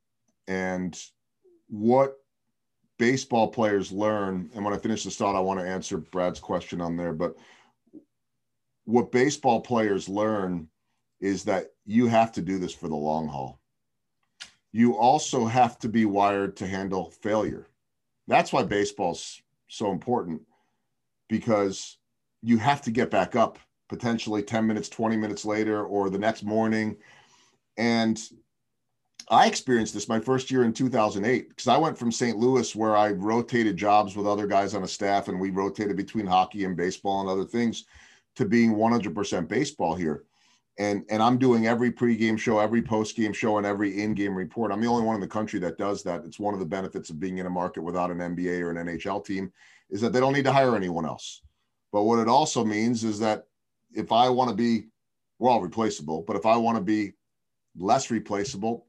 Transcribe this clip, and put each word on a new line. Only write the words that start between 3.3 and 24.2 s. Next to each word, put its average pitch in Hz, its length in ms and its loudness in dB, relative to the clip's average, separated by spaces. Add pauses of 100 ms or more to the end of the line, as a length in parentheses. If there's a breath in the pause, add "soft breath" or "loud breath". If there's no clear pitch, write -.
players 101 420 0
learn, 98 640 -2
and 101 100 -6
when 104 100 0
I 95 40 -4
finish 110 260 -4
this 95 120 -8
thought, 101 180 0
I 95 60 2
wanna 95 220 -2
answer 92 340 -6
Brad's 90 440 -4
question 92 400 -6
on 85 160 -4
there, 85 180 -4
but 82 220 -4 (1500 soft breath)
what 117 280 2
baseball 127 500 2
players 104 460 0
learn 95 600 -2 (520)
is 98 240 -2
that 95 300 -2 (120)
you 113 200 4
have 113 260 4
to 101 100 -6
do 92 160 -2
this 90 160 -6
for 87 140 -12
the 78 80 -4
long 78 320 -2
haul. 65 320 -10 (1120 loud breath)
You 113 240 4
also 127 500 2
have 120 320 4
to 123 100 -6
be 110 160 2
wired 101 540 2
to 98 80 -6
handle 95 440 -4
failure. 104 580 -2 (580)
That's 160 260 2
why 135 120 0
baseball's 101 760 -4 (280)
so 107 220 -4
important, 90 520 -4 (880)
because 101 680 -2 (440)
you 113 160 4
have 139 240 0
to - 80 -4
get 117 200 0
back 95 260 0
up 110 220 2 (300)
potentially 110 540 -2